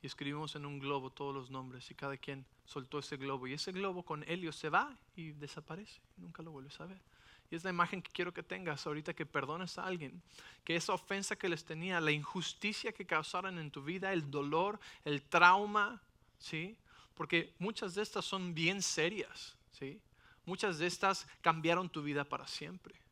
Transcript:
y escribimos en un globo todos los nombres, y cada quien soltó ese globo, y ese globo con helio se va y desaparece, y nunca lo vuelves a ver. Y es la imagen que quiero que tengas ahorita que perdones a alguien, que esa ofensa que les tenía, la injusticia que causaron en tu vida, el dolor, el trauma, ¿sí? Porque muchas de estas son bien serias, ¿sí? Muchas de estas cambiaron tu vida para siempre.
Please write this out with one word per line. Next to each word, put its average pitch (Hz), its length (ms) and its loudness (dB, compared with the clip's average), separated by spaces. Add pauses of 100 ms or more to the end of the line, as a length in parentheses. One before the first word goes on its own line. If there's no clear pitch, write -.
y 143 60 -10
escribimos 147 500 -6
en 143 80 -8
un 143 140 -8
globo 139 320 -2
todos 139 220 -6
los 131 160 -6
nombres, 131 400 -10
y - 60 -16
cada 139 220 -6
quien 135 280 -8 (200)
soltó 143 340 -6
ese 139 160 -6
globo, 135 320 -4
y 127 60 -4
ese 151 180 -4
globo 185 320 -4
con 151 200 -6
helio 165 280 -4
se - 160 -6
va 226 300 4 (180)
y 160 160 -10
desaparece, 151 680 -12 (160)
y 185 40 -18
nunca 170 220 -14
lo 165 80 -12
vuelves 139 300 -14
a 156 40 -10
ver. 190 140 -14 (520)
Y 165 40 -4
es 165 80 -4
la 190 60 2
imagen 175 320 2
que - 100 -14
quiero 175 220 -2
que - 80 -8
tengas 170 460 -4
ahorita 156 260 -4
que 151 140 -6
perdones 156 500 -2
a 180 80 -4
alguien, 175 380 -6 (420)
que 165 100 2
esa 170 180 2
ofensa 196 420 0
que - 120 -2
les 170 160 0
tenía, 170 380 0
la 156 100 4
injusticia 185 800 -2
que 190 140 -8
causaron 175 540 0
en 151 100 -6
tu 139 140 -8
vida, 185 280 0
el 156 200 2
dolor, 160 480 2 (260)
el 147 160 0
trauma, 202 800 8 (380)
¿sí? 175 360 -6 (380)
Porque 165 460 2
muchas 202 340 -2
de 202 80 0
estas 208 240 -2
son 180 300 -2
bien 175 260 4
serias, - 720 -2 (160)
¿sí? 143 300 -10 (460)
Muchas 180 320 0
de 170 80 2
estas 190 400 2 (140)
cambiaron 165 480 4
tu 156 120 -4
vida 143 220 0
para 135 240 -4
siempre. - 520 -12 (120)